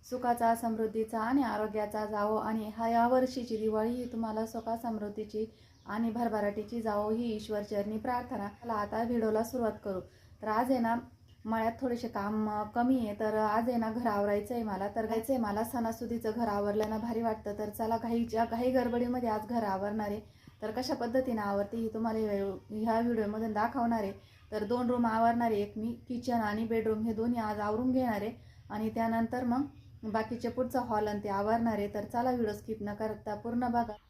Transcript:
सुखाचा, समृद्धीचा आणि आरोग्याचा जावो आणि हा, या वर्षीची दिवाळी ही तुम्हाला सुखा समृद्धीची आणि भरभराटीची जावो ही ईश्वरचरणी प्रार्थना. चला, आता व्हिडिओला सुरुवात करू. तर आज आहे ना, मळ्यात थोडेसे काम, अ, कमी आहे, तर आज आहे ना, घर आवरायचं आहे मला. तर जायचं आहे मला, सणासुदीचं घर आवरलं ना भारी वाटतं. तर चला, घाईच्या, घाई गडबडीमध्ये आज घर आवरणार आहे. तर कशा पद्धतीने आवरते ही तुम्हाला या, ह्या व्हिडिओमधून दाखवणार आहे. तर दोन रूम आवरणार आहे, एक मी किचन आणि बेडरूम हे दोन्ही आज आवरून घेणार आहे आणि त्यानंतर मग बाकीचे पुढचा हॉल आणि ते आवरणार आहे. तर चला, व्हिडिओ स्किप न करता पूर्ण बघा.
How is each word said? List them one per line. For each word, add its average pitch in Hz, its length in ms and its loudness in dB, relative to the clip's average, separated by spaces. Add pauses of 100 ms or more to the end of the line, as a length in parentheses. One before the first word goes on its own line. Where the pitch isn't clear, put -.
सुखाचा, 240 460 2
समृद्धीचा 220 640 0
आणि 254 240 4
आरोग्याचा 214 640 -2
जावो 208 300 2
आणि 214 420 -2
हा, 226 120 0
या 233 180 6
वर्षीची 254 500 2
दिवाळी 214 320 2
ही 247 160 -2
तुम्हाला 226 400 -2
सुखा 226 320 -4
समृद्धीची 214 720 -4 (340)
आणि 226 240 0
भरभराटीची 214 720 0
जावो 214 280 0
ही 226 260 0
ईश्वरचरणी 208 600 -2
प्रार्थना. 240 500 -4
चला, 233 260 -6
आता 208 300 -2
व्हिडिओला 220 400 2
सुरुवात 226 280 0 (140)
करू. 190 140 -2 (420)
तर 208 60 -6
आज 233 240 4
आहे 254 80 4
ना, 233 160 4 (500)
मळ्यात 226 260 2 (100)
थोडेसे 240 260 -2
काम, 214 420 -2
अ, 214 140 -2
कमी 240 360 2
आहे, 208 200 -2
तर 214 180 2
आज 214 320 4
आहे 240 80 2
ना, 220 140 0
घर 240 160 0
आवरायचं 208 460 2
आहे 240 100 -2
मला. 202 240 -2
तर 220 180 -2
जायचं 226 280 0
आहे 247 80 2
मला, 208 220 0
सणासुदीचं 226 720 -2
घर 233 120 0
आवरलं 208 420 2
ना 220 80 -2
भारी 226 240 -2
वाटतं. 220 320 -2
तर 208 160 -4
चला, 226 280 0
घाईच्या, 233 480 0
घाई 233 260 0
गडबडीमध्ये 240 580 2
आज 214 180 0
घर 233 160 0
आवरणार 208 440 0
आहे. 208 120 -2 (420)
तर 220 100 -4
कशा 262 220 -2
पद्धतीने 240 480 0
आवरते 202 360 0
ही 226 100 -2
तुम्हाला 220 320 0
या, 202 260 0 (260)
ह्या 220 280 2
व्हिडिओमधून 220 540 0
दाखवणार 233 500 2
आहे. - 320 -8 (160)
तर 214 120 -2
दोन 240 240 0
रूम 240 180 4
आवरणार 233 460 4
आहे, 202 100 2
एक 208 160 -4
मी 226 180 -4 (120)
किचन 240 260 -2
आणि 220 320 0
बेडरूम 220 400 0
हे 233 80 0
दोन्ही 233 260 0
आज 214 200 -2
आवरून 226 320 0
घेणार 240 300 2
आहे 220 100 -4 (380)
आणि 214 200 -2
त्यानंतर 226 540 0
मग 247 180 2 (420)
बाकीचे 220 460 -2
पुढचा 254 300 0
हॉल 220 280 0
आणि 208 160 -2
ते 208 60 -4
आवरणार 220 440 2
आहे. 202 140 0
तर 208 160 -4
चला, 247 280 0
व्हिडिओ 233 220 0
स्किप 214 280 -6
न 202 120 -4
करता 214 420 -4
पूर्ण 240 320 -2
बघा. 233 260 0 (160)